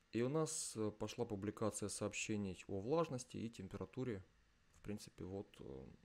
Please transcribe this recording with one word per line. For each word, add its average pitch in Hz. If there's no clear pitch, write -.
И 110
у 123
нас, 156
э, 107
пошла 110
публикация 104
сообщений 101
о 98
влажности 131
и 104
температуре. 101
В -
принципе, -
вот, 98
э, 65